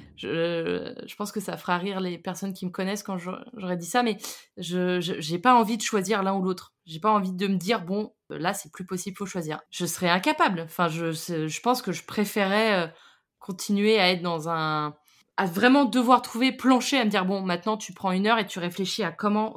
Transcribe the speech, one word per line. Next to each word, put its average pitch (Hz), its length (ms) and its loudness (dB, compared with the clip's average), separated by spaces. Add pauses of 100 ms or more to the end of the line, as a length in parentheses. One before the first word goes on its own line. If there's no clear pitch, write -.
<laughs> - 120 -20
je, 165 800 -2 (100)
je - 120 -16
pense 208 160 -8
que 214 80 -4
ça 175 160 -6
fera 175 200 0
rire 190 220 -4
les 180 180 -4
personnes 185 360 -8
qui 190 120 -10
me 180 60 -4
connaissent 190 320 -4
quand 190 140 -6
je... 180 140 -8 (260)
j'aurais 180 180 -4
dit 175 100 -6
ça, 247 180 0
mais 220 120 0 (400)
je... 180 460 0
je, 170 180 -4
j'ai 160 180 -4
pas 254 160 6
envie 233 220 4
de 220 60 -6
choisir 196 420 0
l'un 190 100 0
ou 190 80 0
l'autre. 185 320 -4 (120)
J'ai 160 160 -12
pas 214 100 2
envie 190 220 2
de 190 140 -2
me 196 100 2
dire, « 190 280 0
Bon, 208 280 -4 (160)
là, 151 240 -2
c'est - 180 -10
plus 185 140 -10
possible, 185 320 -8
faut 202 80 -6
choisir. » 156 340 -6 (100)
Je - 160 -4
serais 170 240 0
incapable. 202 520 2
Enfin, 165 260 -2
je, 165 240 -2
c'est, 156 380 -4
je - 120 -8
pense 247 200 0
que 185 100 -4
je - 140 -6
préférais, 208 800 2
euh, - 20 -10 (520)
continuer 202 600 2
à 180 120 6
être 180 100 0
dans 165 260 -2
un, 156 480 -2 (400)
à 196 100 2
vraiment 240 380 6
devoir 240 380 4
trouver, 254 320 0
plancher, 262 460 4
à 240 40 4
me 214 60 4
dire, 196 160 2
Bon, 196 160 0
maintenant, 185 340 0
tu 214 180 -12
prends 185 200 -2
une 196 140 2
heure 226 120 6
et 202 80 -2
tu - 120 -8
réfléchis 185 440 -4
à 170 80 -2
comment 214 460 0